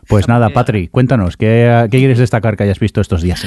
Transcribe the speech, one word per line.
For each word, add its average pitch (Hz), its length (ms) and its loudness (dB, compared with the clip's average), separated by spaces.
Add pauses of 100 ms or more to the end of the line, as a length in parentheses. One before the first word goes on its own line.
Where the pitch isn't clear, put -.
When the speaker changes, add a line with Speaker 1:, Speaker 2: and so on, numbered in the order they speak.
Speaker 1:
Pues 101 200 0
nada, 120 200 2
Speaker 2:
Porque - 80 -4
Speaker 1:
Patri, 107 320 -2
cuéntanos, 120 500 0
¿qué, 117 540 2
qué 131 60 0
quieres 131 200 2
destacar 113 400 -2
que 104 60 -2
hayas 98 160 0
visto 110 220 -2
estos 92 200 -2
días? 87 260 -4